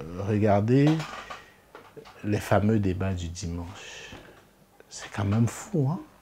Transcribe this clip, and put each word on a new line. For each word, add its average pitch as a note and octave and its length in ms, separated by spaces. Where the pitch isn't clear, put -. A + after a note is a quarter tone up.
regardez G#2+ 600
les G#2 140
fameux G#2 400
débats F#2+ 340
du F2 160
dimanche. E2+ 840
C'est - 260
quand G2+ 100
même A2 220
fou, C#3 440
hein ? F#3+ 100